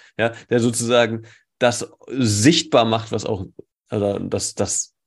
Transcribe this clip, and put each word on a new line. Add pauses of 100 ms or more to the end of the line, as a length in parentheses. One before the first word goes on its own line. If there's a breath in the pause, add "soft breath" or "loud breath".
(180 soft breath)
Ja, (180 loud breath)
der
sozusagen (360 soft breath)
das (200)
sichtbar
macht,
was
auch, (420)
also
das,
das (120)